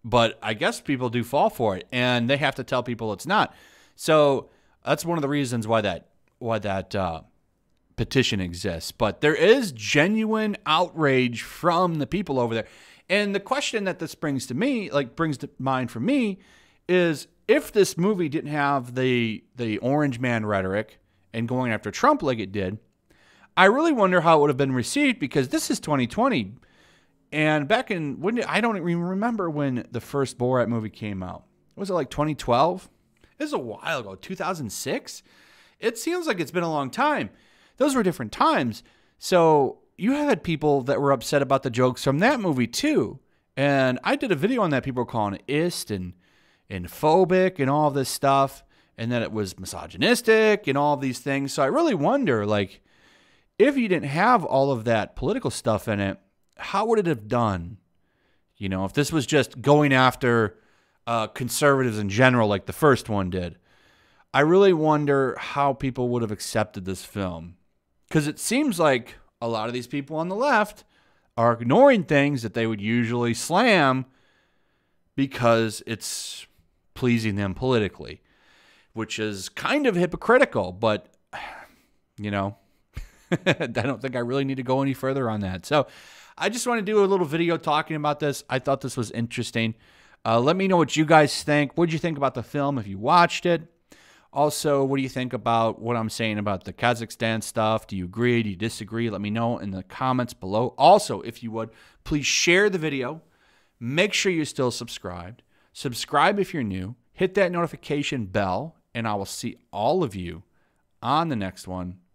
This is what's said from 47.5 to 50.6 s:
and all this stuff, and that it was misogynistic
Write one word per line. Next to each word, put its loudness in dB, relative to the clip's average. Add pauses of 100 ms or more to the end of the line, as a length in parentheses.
and 2
all 2
this -2
stuff, 0 (340)
and -6
that 0
it -4
was -4
misogynistic 2